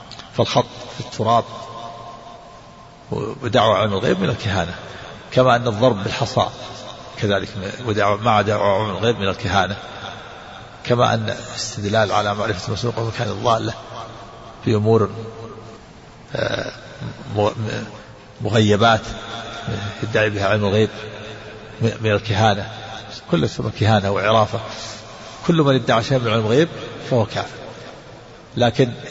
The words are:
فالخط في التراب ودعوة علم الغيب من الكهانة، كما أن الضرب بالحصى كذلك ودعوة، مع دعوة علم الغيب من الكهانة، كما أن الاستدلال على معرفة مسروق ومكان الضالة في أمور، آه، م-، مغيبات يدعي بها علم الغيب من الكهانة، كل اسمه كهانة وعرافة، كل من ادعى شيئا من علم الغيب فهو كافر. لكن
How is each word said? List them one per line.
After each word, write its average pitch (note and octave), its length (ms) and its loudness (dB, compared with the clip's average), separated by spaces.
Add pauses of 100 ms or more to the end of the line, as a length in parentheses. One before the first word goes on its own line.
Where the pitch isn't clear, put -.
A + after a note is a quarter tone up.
(380)
فالخط A#2+ 280 2 (320)
في - 20 -10
التراب A2+ 440 2 (1700)
ودعوة A2 680 2
علم G#2 160 2
الغيب G2+ 260 0
من F3+ 100 0
الكهانة، F#2+ 460 -2 (560)
كما B2+ 240 6
أن A#2+ 120 0
الضرب G#2+ 360 2
بالحصى A2+ 440 0 (720)
كذلك G2+ 280 0 (360)
ودعوة، G#2 360 2
مع A2 200 6
دعوة G2+ 420 4
علم G#2+ 60 0
الغيب G#2 260 2
من G2 120 0
الكهانة، G2 480 0 (1080)
كما A#2+ 300 4
أن A2 160 0 (220)
الاستدلال G#2 600 0
على G#2 240 2
معرفة G#2+ 380 -2
مسروق A2+ 260 -4
ومكان A2+ 280 -4
الضالة A2 460 0 (920)
في A2+ 100 4
أمور، G#2+ 340 4 (1300)
آه، - 360 -2 (680)
م-، G#2 120 4 (920)
مغيبات G#2+ 600 6 (1000)
يدعي A2 260 2
بها G2 180 0
علم G#2 180 2
الغيب G#2 240 4 (920)
من A2 300 0
الكهانة، G#2 580 2 (600)
كل D#3+ 140 4
اسمه A#2 340 -4
كهانة G2+ 320 4
وعرافة، G#2+ 480 4 (880)
كل E3+ 80 4
من C#3 200 6
ادعى A#2+ 280 4
شيئا C3+ 140 2
من A#2 140 2
علم A2 140 2
الغيب C3 220 6 (420)
فهو A#2 160 4
كافر. - 400 -8 (920)
لكن A#2+ 340 4 (200)